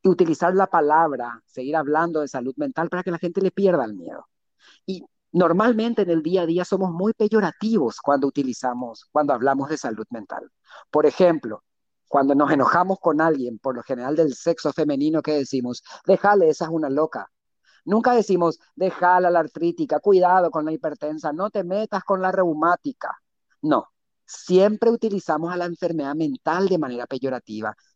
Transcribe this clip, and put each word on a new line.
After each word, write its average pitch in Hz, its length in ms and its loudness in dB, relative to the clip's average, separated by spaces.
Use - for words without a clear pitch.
Y 190 60 4
utilizar 175 460 2
la 190 140 2
palabra, 147 800 0
seguir 131 300 -8
hablando 156 440 0
de 143 80 -4
salud 131 280 -8
mental 151 320 -4
para 180 140 -6
que 190 80 -6
la 170 80 -4
gente 175 220 -6
le 190 100 0
pierda 180 340 2
el 107 100 -8
miedo. 85 340 -14
Y 190 180 -10
normalmente 220 680 2
en 175 80 -2
el 165 120 0
día 175 200 0
a 165 40 -2
día 170 180 -2
somos 190 280 -2
muy 190 220 -2
peyorativos 208 840 0
cuando 139 280 2
utilizamos, 123 840 -6
cuando 147 220 2
hablamos 139 340 0
de 151 100 -4
salud 110 320 -8
mental. - 400 -14
Por 151 160 4
ejemplo, 160 580 2
cuando 139 260 2
nos 143 180 4
enojamos 175 480 2
con 156 200 0
alguien, 135 380 0
por 131 180 -6
lo 117 60 -10
general 131 340 -6
del 151 180 2
sexo 165 380 -2
femenino, 147 500 0
¿qué 156 120 -4
decimos? 127 480 -4
"Déjale, 196 440 4
esa 156 160 -2
es 151 40 -6
una 156 200 -2
loca". 139 400 -4
Nunca 233 300 2
decimos, 180 440 2
"Déjala 180 540 2
la 170 100 4
artrítica, 160 600 -2
cuidado 180 500 4
con 151 160 -4
la 160 60 -4
hipertensa, 151 600 -6
no 190 180 -4
te 196 140 -4
metas 196 400 -4
con 190 180 0
la 185 100 0
reumática". 175 840 0
No, 131 260 0
siempre 208 640 2
utilizamos 175 600 -2
a 180 40 -6
la 175 100 -4
enfermedad 165 480 -4
mental 160 540 -2
de 180 100 0
manera 123 280 -6
peyorativa 120 680 -8